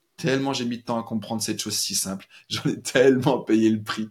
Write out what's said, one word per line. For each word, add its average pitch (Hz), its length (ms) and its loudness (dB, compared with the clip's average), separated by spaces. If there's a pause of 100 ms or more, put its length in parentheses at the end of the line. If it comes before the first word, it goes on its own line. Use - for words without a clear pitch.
(160)
tellement 135 380 0
j'ai 123 100 -4
mis 120 140 -4
de 113 40 -20
temps 117 160 -2
à 110 40 -4
comprendre 110 400 -6
cette 107 180 -4
chose 104 140 -6
si - 200 -4
simple. 95 320 -6 (120)
<laughs> - 100 -20
J'en 110 160 -8
ai 156 160 -2
tellement 131 600 4
payé 110 280 4
le 110 140 2
prix. 110 280 -6